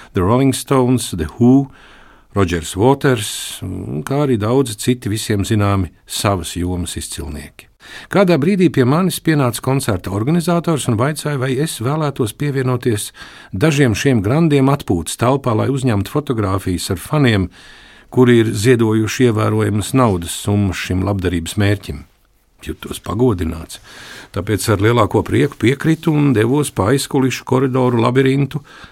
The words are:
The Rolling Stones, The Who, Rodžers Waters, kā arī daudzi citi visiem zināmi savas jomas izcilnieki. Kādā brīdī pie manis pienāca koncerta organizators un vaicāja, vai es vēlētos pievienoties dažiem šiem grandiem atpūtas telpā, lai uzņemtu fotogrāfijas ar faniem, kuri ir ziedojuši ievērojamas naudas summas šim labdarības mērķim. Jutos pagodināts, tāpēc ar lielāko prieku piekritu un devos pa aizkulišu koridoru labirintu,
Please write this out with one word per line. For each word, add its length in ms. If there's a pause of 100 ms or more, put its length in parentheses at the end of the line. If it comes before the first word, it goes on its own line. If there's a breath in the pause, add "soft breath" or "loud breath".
(120)
The 160
Rolling 240
Stones, 640
The 220
Who, 320 (640 loud breath)
Rodžers 400
Waters, 580 (720)
kā 220
arī 100
daudzi 400
citi 360
visiem 360
zināmi 460 (100)
savas 560
jomas 400
izcilnieki. 720 (400 loud breath)
Kādā 280
brīdī 340
pie 120
manis 380
pienāca 400
koncerta 500
organizators 800
un 80
vaicāja, 420
vai 220
es 180
vēlētos 560
pievienoties 720 (420 loud breath)
dažiem 460
šiem 240
grandiem 500
atpūtas 460
telpā, 400
lai 160
uzņemtu 400
fotogrāfijas 800
ar 80
faniem, 480 (640 loud breath)
kuri 320
ir 100
ziedojuši 760
ievērojamas 640
naudas 480
summas 340
šim 300
labdarības 500
mērķim. 480 (560)
Jutos 400
pagodināts, 800 (560 loud breath)
tāpēc 340
ar 160
lielāko 400
prieku 320
piekritu 560
un 200
devos 360
pa 220
aizkulišu 580
koridoru 540
labirintu, 580 (300 loud breath)